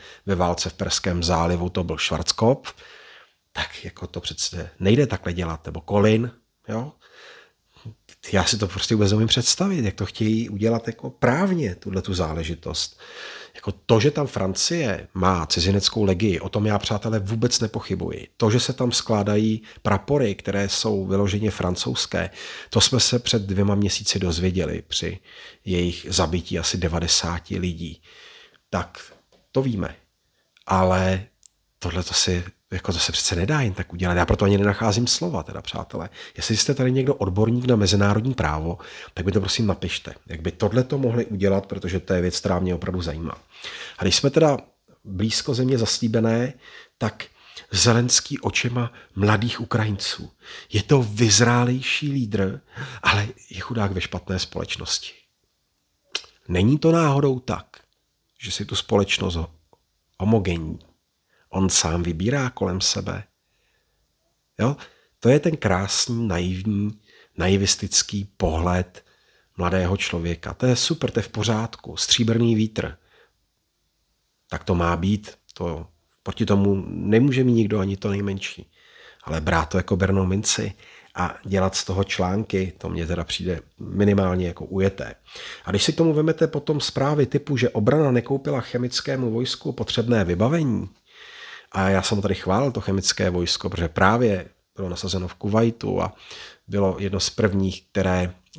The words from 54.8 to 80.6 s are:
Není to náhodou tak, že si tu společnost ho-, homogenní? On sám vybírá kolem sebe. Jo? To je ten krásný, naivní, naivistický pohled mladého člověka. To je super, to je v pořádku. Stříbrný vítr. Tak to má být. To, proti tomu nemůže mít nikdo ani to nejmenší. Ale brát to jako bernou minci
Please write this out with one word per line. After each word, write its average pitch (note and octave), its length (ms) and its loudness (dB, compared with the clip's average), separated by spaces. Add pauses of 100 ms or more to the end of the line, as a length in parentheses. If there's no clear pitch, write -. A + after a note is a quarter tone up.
Není G2+ 320 4
to D#3+ 120 4
náhodou C#3+ 480 4
tak, - 260 -6 (760)
že G#2 120 -10
si G2+ 140 -6
tu G2+ 100 -6
společnost G2 600 0
ho-, D#2+ 160 -6 (680)
homogenní? F2+ 600 0 (720)
On F#2+ 200 2
sám F2 340 0
vybírá G#2+ 460 -2
kolem F#2+ 320 -2
sebe. - 420 -4 (1400)
Jo? C3 180 2 (420)
To A#2 100 4
je C#3+ 100 8
ten D3+ 180 0
krásný, A2 720 0
naivní, G2 720 -2 (380)
naivistický G2 1000 0
pohled F2+ 680 0 (520)
mladého F2+ 400 2
člověka. E2+ 560 -4
To - 120 -2
je B2+ 100 4
super, C3+ 360 -2
to - 80 -2
je G2+ 40 2
v - 60 -14
pořádku. A2 680 -4
Stříbrný A2+ 580 2
vítr. G#2+ 420 -2 (1500)
Tak D#2+ 140 -8
to G2 120 2
má E2+ 200 2
být. G2 420 -2 (160)
To, E2 340 -8 (360)
proti G2+ 220 -4
tomu G2 420 4
nemůže A2 560 4
mít B2 100 4
nikdo G#2+ 260 2
ani G2 180 0
to G#2+ 120 -4
nejmenší. G2+ 640 -6 (520)
Ale D#2+ 180 -4
brát D#2+ 280 2
to - 80 0
jako F#2 180 0
bernou F#2+ 300 2
minci G2+ 480 0 (420)